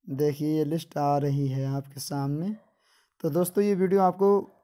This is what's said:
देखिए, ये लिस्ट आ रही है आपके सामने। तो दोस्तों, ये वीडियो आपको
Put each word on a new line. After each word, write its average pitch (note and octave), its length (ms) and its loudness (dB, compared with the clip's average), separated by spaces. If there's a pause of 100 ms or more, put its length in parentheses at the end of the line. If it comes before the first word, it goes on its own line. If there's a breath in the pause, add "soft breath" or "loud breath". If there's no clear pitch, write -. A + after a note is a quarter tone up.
देखिए, D3 520 0
ये D3+ 60 2
लिस्ट D#3 340 -4
आ C#3+ 200 2
रही C#3+ 300 0
है C3+ 200 -2
आपके C#3 320 -8
सामने। D3 560 -4 (640)
तो D#3+ 100 -2
दोस्तों, F3+ 340 0
ये G3+ 100 2
वीडियो F#3+ 280 2
आपको F#3+ 500 2 (120)